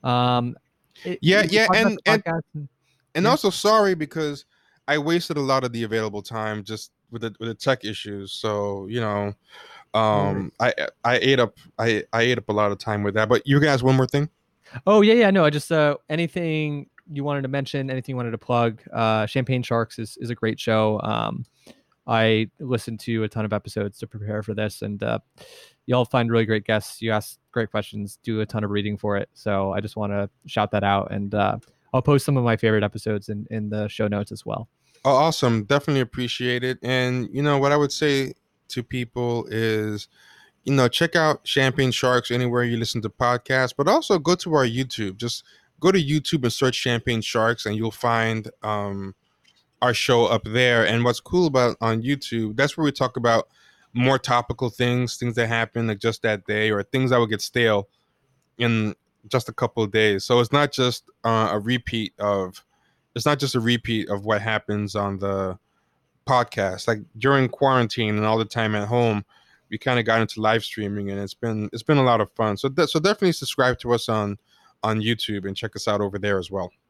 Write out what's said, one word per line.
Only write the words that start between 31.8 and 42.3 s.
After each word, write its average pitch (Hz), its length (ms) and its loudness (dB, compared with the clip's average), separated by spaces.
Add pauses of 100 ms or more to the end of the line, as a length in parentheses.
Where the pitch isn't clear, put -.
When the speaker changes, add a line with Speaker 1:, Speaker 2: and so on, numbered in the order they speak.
Speaker 1:
I'll 127 80 4
post 143 240 4
some 139 120 2
of 123 60 2
my 117 140 2
favorite 110 260 2
episodes 104 460 -4
in, 104 220 -8
in 107 180 -6
the 104 180 -4
show 104 200 -2
notes 101 240 -2
as 104 140 -14
well. 104 220 -6 (380)
Speaker 2:
Oh, 139 60 4
awesome. 131 540 2
Definitely 143 360 0
appreciate 123 600 -4
it. 127 180 -4
And, 127 500 0
you 139 120 -4
know, 147 160 2
what 139 120 2
I 147 60 4
would 143 140 2
say 139 420 0 (360)
to 123 120 -6
people 120 720 -4
is, 107 560 -2 (560)
you 135 100 0
know, 131 140 6
check 170 280 0
out 156 280 4
Champagne 135 480 2
Sharks 123 400 2